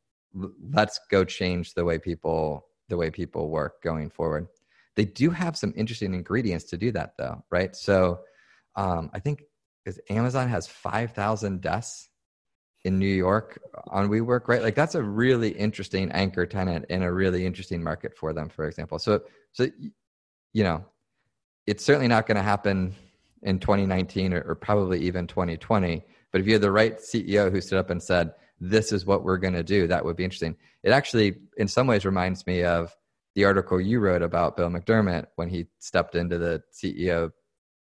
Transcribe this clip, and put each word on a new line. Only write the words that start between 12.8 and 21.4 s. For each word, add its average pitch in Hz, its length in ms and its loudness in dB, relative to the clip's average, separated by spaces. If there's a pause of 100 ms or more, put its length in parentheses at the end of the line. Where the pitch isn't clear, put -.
in 95 140 0
New 98 80 2
York 95 540 0 (260)
on 98 220 0
WeWork, 117 400 0
right? 120 140 4
Like, 110 120 0
that's 160 200 0
a 156 80 0
really 113 480 2
interesting 98 640 -2
anchor 90 340 0
tenant 92 420 -2
in 92 140 -2
a 87 100 0
really 92 340 0
interesting 87 360 -6
market 78 340 -8
for 80 160 -4
them, 78 160 -6
for 78 180 -8
example. 78 320 -8
So, 104 240 0 (300)
so, 127 160 0 (120)
y-, 113 100 -12 (640)
you 107 120 2
know, 87 200 -2 (800)